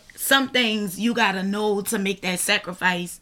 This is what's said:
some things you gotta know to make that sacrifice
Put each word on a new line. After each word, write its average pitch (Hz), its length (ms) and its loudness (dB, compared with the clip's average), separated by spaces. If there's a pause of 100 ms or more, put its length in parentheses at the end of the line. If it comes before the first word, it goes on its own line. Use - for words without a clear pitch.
(160)
some 269 340 2
things 214 500 0
you 226 140 2
gotta 196 300 2
know 208 380 0
to 208 160 -2
make 196 240 -2
that 180 180 -2
sacrifice 180 840 -2